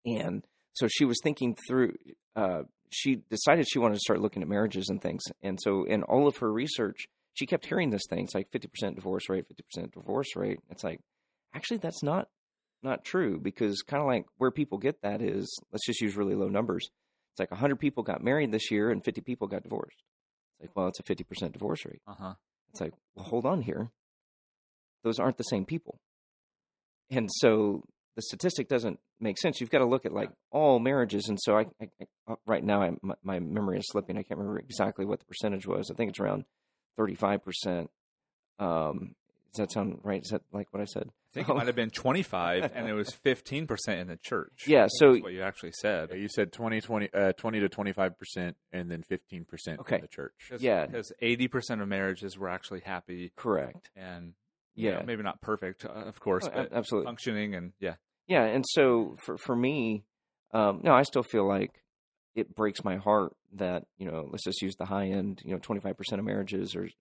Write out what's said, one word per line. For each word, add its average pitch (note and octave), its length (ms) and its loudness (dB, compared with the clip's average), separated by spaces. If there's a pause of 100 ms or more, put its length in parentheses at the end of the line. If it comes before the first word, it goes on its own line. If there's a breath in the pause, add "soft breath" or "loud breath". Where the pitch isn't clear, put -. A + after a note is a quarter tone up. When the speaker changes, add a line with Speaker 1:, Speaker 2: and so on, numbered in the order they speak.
Speaker 1:
And G#2 400 -2 (280)
so B2+ 140 2
she C#3+ 180 4
was A#2+ 180 2
thinking C3 320 0 (120)
through, B2+ 280 4 (400)
uh, F#2 280 0 (260)
she C3 400 0
decided C#3+ 400 4
she - 100 0
wanted A#2 160 4
to G#2 60 -4
start G2 200 2
looking G#2 200 0
at D#2+ 80 -4
marriages G2 400 0
and G2 120 -2
things. E2+ 200 -4 (200)
And F#2+ 200 -4
so G2 240 2
in G2+ 180 2
all C#3+ 240 4
of C#3 100 2
her A2+ 140 0
research, A2+ 560 -2 (260)
she - 120 -4
kept - 200 -2
hearing E3 240 0
this G2+ 200 0
thing. F#2+ 160 -4
It's - 100 -12
like G2 160 -2
fifty - 160 -6
percent - 280 -6
divorce F#2+ 340 -4
rate, F#2+ 180 -2
fifty - 160 -20
percent - 300 -10
divorce A#2+ 420 -4
rate. G2+ 240 -2 (100)
It's - 140 -12
like, E2+ 160 -6 (560)
actually, A3+ 220 -4
that's E3+ 260 -6
not, D#3 240 0 (560)
not C3 220 -4
true A#2+ 340 0
because G2 440 -2
kinda C#3+ 200 -2
like B2+ 220 2 (120)
where C3 140 2
people C#3 260 -2
get G#2+ 260 -2
that G#2 180 -2
is, G2 360 -2 (140)
let's - 140 -4
just A#2+ 160 -2
use G2+ 160 -2
really G2+ 180 2
low G2 140 0
numbers. G2 400 -2 (440)
It's - 60 -12
like F#2+ 120 -2
a F2+ 40 -8
hundred C3+ 240 2
people C3 240 0
got - 180 -2
married C3 300 2
this G#2+ 180 -2
year G#2+ 220 2
and G2+ 140 0
fifty G#2+ 160 -4
people A#2+ 260 -6
got G2 160 -6
divorced. - 400 -8 (560)
It's E2 80 -18
like, - 80 -20
well, F#2+ 140 2
it's F2+ 100 -8
a - 40 -12
fifty F#2 200 -2
percent F#2 300 -8
divorce - 320 -4
rate. - 200 -14
Speaker 2:
Uh-huh. G2 280 -12 (380)
Speaker 1:
It's - 100 -10
like, D#2+ 120 -4 (220)
well, G2 100 -14
hold A#2 200 -2
on E3 160 2
here. A2 280 -4 (1160)
Those A2+ 140 2
aren't B2+ 180 2
the A#2+ 60 -6
same G2 220 -2
people. - 340 -8 (1120)
And A#2+ 220 0
so G#2+ 520 4 (340)
the A2+ 40 -8
statistic C#3 460 -4
doesn't A#2 320 0 (220)
make G#2 160 -2
sense. - 240 0
You've A#2+ 80 -4
gotta C3+ 160 6
look B2+ 200 2
at, F2+ 80 -2
like, G2+ 160 -2
Speaker 2:
Yeah. - 60 -18 (240)
Speaker 1:
all C#3 200 8
marriages. A2+ 500 2
And G2+ 120 -2
so G#2+ 160 6
I, G#2+ 40 8 (200)
I, G#2 80 -14 (120)
I, F#2+ 40 -12 (280)
uh, - 20 -4 (100)
right G#2 180 2
now, G2+ 180 4
I, F2+ 100 4 (100)
my, F#2+ 220 -4
my F#2 160 -4
memory F#2+ 400 -2
is - 80 -6
slipping. G2 300 -4
I G2 60 -6
can't - 140 -8
remember G2+ 220 -4
exactly G2+ 460 -2
what G2+ 140 -2
the - 60 -20
percentage G2 400 -4
was. G2 240 -2
I - 60 -8
think A2+ 140 -2
it's - 100 -10
around G2+ 240 0 (540)
thirty-five G2+ 460 0
percent. F2+ 460 -4 (720)
Um, E2+ 560 0 (380)
does - 60 -8
that G2+ 120 -2
sound G2+ 320 -2
right? G2 180 -2
Is - 80 -12
that, G#2+ 120 -2 (100)
like, G2+ 220 -8
what G2 80 -4
I G#2 40 -2
said? - 240 -6
Speaker 2:
I - 240 -20
think - 140 -6
it D3+ 40 0
Speaker 1:
Um, C3+ 60 4
Speaker 2:
might A#2+ 100 2
have A#2+ 80 0
been A#2 140 0
twenty-five, F#2+ 840 0
and A#2 140 -4
it G#2+ 40 -2
was G#2+ 180 -2
Speaker 1:
<laughs> - 120 -18
Speaker 2:
fifteen C#3 440 0
percent G#2 320 -2
in F2+ 80 -6
the F2 100 -8
church. - 500 -6
Speaker 1:
Yeah, D3 120 10
Speaker 2:
I - 40 12
think - 140 6
Speaker 1:
so C#3+ 160 12
Speaker 2:
that's A2 100 6
what F2+ 100 -8
you F#2 80 -8
actually F#2 320 -6
said. E2+ 380 -2
Speaker 3:
Yeah, F2+ 60 -8
you G2+ 120 -6
said G2+ 220 0
twenty, A2 300 -2
twenty, G#2+ 320 -2
uh, F#2+ 200 4
twenty A2 280 -2
to G2 80 2
twenty-five F#2+ 480 -2
percent, F2+ 400 -8 (160)
and F2 180 -6
then E2 120 -6
fifteen F2+ 420 -8
percent E2 360 -10
Speaker 1:
Okay. - 140 -2
Speaker 3:
in - 60 -2
the D#2 60 -16
church. - 260 -12 (160)
Speaker 2:
'Cause, A#2+ 120 -10
Speaker 1:
Yeah. G#2 260 2
Speaker 2:
'cause - 240 -8 (100)
eighty A#2+ 260 2
percent A#2 340 -2
of G2+ 60 -4
marriages F#2+ 500 -4
were F#2+ 120 -6
actually F#2 320 -8
happy. F2+ 540 -8
Speaker 1:
Correct. E2+ 600 -2
Speaker 2:
And, F2 380 -14 (420)
you A2 140 0
Speaker 1:
Yeah. F#2+ 100 -2
Speaker 2:
know, - 60 -6
maybe A2+ 180 -4
not - 180 -6
perfect, G2 440 -6
uh, - 40 -8
of G#2 320 -12
course, F#2 240 2
Speaker 1:
Oh, - 60 -4
ab-, - 180 -2
Speaker 2:
but - 40 -10
Speaker 1:
absolutely. G#2+ 340 0
Speaker 2:
functioning G#2 480 -4
and, F2+ 240 -8
yeah. F2+ 160 -4 (320)
Speaker 1:
Yeah, E3 180 6
and A#2+ 200 2
so A#2+ 560 4
for, - 160 -8
for - 180 -4
me, A#2+ 500 0 (480)
um, G#2 300 4
no, D3+ 100 8
I C3 100 10
still C3 200 0
feel G#2+ 220 2
like G2 380 0 (520)
it - 200 -4
breaks G#2+ 260 0
my F#2+ 140 0
heart G2+ 400 4 (160)
that, F#2 340 -2 (120)
you F#2 120 -6
know, D#2 220 -6
let's - 140 -6
just F#2 160 -2
use F#2+ 160 -4
the F2+ 80 -6
high G2 220 0
end, F#2+ 360 -2
you - 80 -8
know, F#2 80 -4
twenty-five G2+ 380 -6
percent G2+ 220 -4
of G#2 60 -4
marriages G2 500 -4
are F#2+ 120 -4 (140)